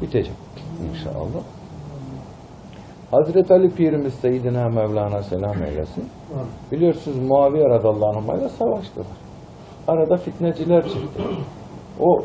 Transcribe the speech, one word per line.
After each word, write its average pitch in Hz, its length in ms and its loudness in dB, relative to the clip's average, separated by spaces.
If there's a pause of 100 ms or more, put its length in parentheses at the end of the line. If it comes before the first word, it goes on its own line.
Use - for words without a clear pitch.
Bitecek - 340 -2 (560)
inşallah. - 520 -8 (1700)
Hazreti 170 420 6
Ali 185 160 8
Pirimiz 151 440 2
Seyyidina 123 560 0
Mevlana 107 540 0
selam 95 400 -4
eylesin. 78 460 -6 (640)
Biliyorsunuz 160 480 0
Muaviye 139 460 4
radıyallahu 107 520 4
anh'la 113 320 -2
savaştılar. 214 580 -4 (800)
Arada 160 300 4
fitneciler 170 640 2
çıktı. - 400 -6 (760)
O 170 260 4